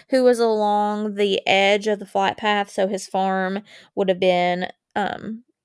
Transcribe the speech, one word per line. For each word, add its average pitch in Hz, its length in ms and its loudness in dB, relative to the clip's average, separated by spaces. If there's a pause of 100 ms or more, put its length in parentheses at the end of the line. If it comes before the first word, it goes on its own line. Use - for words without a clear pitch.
who 262 140 2
was 240 160 4
along 208 760 0
the 202 300 0
edge 196 420 2
of 208 120 0
the 202 60 -12
flight 196 320 -2
path, 208 340 -2
so 190 160 -2
his 196 180 -6
farm 190 580 -2 (300)
would 196 140 -2
have 185 140 0
been, 180 460 2 (280)
um, 220 480 -6 (220)